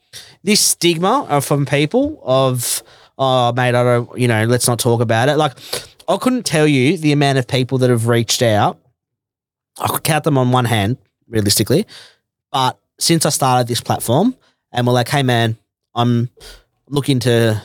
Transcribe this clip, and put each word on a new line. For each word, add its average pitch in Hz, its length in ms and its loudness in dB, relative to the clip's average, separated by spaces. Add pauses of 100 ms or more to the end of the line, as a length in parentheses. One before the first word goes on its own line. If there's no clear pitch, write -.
(440)
this - 160 0
stigma 175 680 0
of, 143 160 0
from 143 220 0
people 226 580 0
of, 127 580 0 (340)
"Oh, 127 360 0
mate, 123 220 0
I 123 80 2
don't, 120 360 0
you 123 100 0
know, 110 160 2
let's 120 240 0
not 120 100 -2
talk 117 220 0
about 117 280 2
it." 147 80 0
Like, 151 160 0 (560)
I 180 80 0
couldn't 254 280 -2
tell 151 220 0
you 147 320 2
the 151 140 0
amount 143 260 2
of 131 100 -2
people 131 300 -2
that 127 120 2
have 113 180 0
reached 117 340 0
out. 117 360 0 (1000)
I - 80 -4
could - 160 -6
count 156 200 -2
them 151 140 0
on 127 140 2
one 127 140 2
hand, 110 300 0 (320)
realistically. 113 580 0 (680)
But 131 260 -2 (220)
since 165 260 0
I 156 40 0
started 127 380 0
this 120 120 -4
platform 151 560 0 (360)
and 123 140 -2
we're 123 60 2
like, 123 160 0
"Hey, 143 160 0
man, 117 320 2 (380)
I'm 120 360 0 (580)
looking 135 320 0
to, 113 440 2